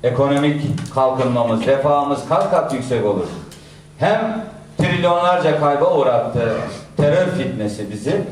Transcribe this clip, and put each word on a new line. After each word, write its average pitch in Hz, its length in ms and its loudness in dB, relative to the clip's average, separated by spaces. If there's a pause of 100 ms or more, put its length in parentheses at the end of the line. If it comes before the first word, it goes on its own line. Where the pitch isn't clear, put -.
Ekonomik 139 600 2 (320)
kalkınmamız, 123 720 0
refahımız 143 640 2
kat 190 220 2
kat 170 220 0
yüksek 120 320 -2
olur. 98 220 0 (720)
Hem 220 460 0 (340)
trilyonlarca 175 840 2
kayba 147 340 2
uğrattı 123 580 2 (440)
terör 165 300 2
fitnesi 104 640 -4
bizi 151 420 -4